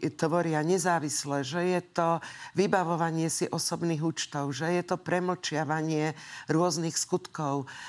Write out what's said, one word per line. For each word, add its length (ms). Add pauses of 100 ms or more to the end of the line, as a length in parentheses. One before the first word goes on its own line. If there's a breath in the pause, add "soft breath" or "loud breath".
(200)
tvoria 400
nezávisle, 800
že 240
je 160 (160)
to 240 (320 loud breath)
vybavovanie 800
si 160
osobných 560
účtov, 480
že 160
je 160
to 160
premlčiavanie 1120 (400 loud breath)
rôznych 400
skutkov, 720 (240 loud breath)